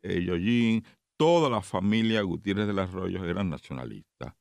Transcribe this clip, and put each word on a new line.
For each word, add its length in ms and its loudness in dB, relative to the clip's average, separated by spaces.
eh, 220 -2
Yoyin, 600 2
toda 320 4
la 120 0
familia 600 0
Gutiérrez 460 -2
de 60 -2
las 180 -2
Royas 320 -6
eran 260 -2
nacionalistas. 920 -10